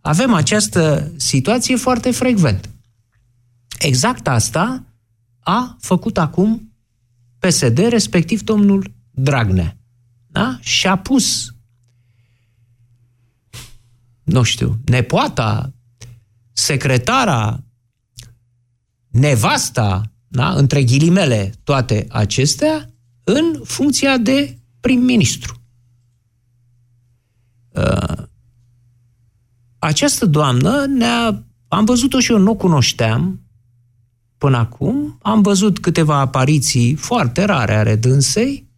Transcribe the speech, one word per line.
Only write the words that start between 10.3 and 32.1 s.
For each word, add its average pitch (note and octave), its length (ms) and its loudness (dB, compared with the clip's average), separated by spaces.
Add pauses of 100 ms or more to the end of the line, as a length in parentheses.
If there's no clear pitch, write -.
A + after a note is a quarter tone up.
Și-a - 360 0
pus, - 580 -2 (2750)
nu B2+ 200 2
știu, A#2 420 -2
nepoata, B2+ 880 -2 (800)
secretara, C3 1120 0 (1500)
nevasta, B2 960 0 (260)
da? C3 220 -2
Între C#3 340 2
ghilimele C3+ 680 2 (120)
toate A#2+ 440 0
acestea, D3+ 840 -2 (340)
în D4+ 400 0
funcția C4+ 540 0
de C4+ 380 0 (240)
prim-ministru. B3 840 0 (2000)
Uh, - 560 -4 (1500)
această A3+ 480 0
doamnă D3+ 600 2
ne-a... A#3 580 0 (240)
Am G3+ 160 2
văzut-o B3 360 2